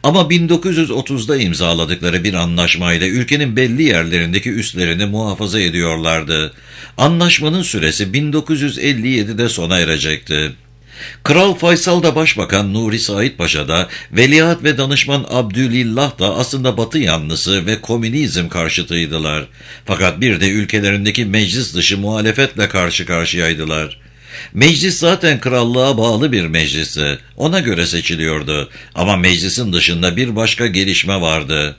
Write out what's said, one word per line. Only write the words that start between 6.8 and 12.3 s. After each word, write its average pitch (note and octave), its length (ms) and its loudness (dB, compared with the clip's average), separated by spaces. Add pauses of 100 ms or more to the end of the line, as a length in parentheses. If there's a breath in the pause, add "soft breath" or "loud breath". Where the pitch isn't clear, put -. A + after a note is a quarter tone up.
Anlaşmanın E3+ 640 2
süresi F#2 500 0
bin D3 200 0
dokuz D3+ 280 0
yüz C#3+ 180 -2
elli B2 280 0
yedide A2+ 420 0
sona F2+ 300 0
erecekti. D#2 720 -2 (720 loud breath)
Kral F3+ 300 4
Faysal F3 500 4
da D3+ 120 4
Başbakan G2+ 580 0